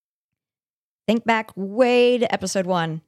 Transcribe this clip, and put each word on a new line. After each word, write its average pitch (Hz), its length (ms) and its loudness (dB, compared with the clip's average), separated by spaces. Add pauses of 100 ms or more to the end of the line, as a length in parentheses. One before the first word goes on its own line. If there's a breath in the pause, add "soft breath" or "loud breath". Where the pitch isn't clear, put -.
(1080)
Think 226 180 0
back 220 300 -2
way 240 640 2
to - 120 -2
episode 190 360 -4
one, 160 400 -4